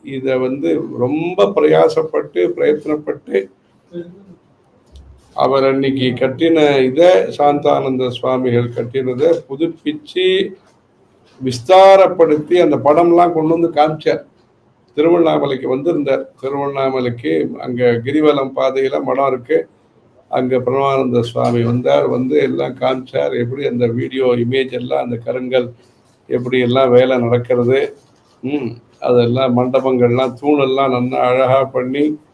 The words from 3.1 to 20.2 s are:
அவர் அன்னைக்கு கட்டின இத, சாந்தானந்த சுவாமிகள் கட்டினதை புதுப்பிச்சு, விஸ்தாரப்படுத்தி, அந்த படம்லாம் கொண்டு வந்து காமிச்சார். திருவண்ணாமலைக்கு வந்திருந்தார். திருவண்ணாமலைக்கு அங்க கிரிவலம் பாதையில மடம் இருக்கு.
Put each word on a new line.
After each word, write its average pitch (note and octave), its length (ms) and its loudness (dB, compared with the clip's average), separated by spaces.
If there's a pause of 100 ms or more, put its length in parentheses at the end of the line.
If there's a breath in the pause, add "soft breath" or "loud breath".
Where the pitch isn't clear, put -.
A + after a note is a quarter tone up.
அவர் C3+ 300 2
அன்னைக்கு C3+ 420 0
கட்டின C3+ 760 2
இத, E3 440 4 (100)
சாந்தானந்த C#3 720 0
சுவாமிகள் A#2+ 640 -2
கட்டினதை B2+ 560 -2 (200)
புதுப்பிச்சு, E3 1040 -4 (880)
விஸ்தாரப்படுத்தி, F3 1200 4
அந்த D3+ 160 2
படம்லாம் E3+ 560 4
கொண்டு D#3+ 260 0
வந்து E3 100 0
காமிச்சார். D3+ 540 -2 (760)
திருவண்ணாமலைக்கு D3+ 680 0
வந்திருந்தார். C3+ 760 -2
திருவண்ணாமலைக்கு C3+ 1160 -4
அங்க A#2+ 460 0
கிரிவலம் C#3+ 520 0
பாதையில C3+ 480 -2
மடம் C3+ 240 0
இருக்கு. C3 400 -2 (640)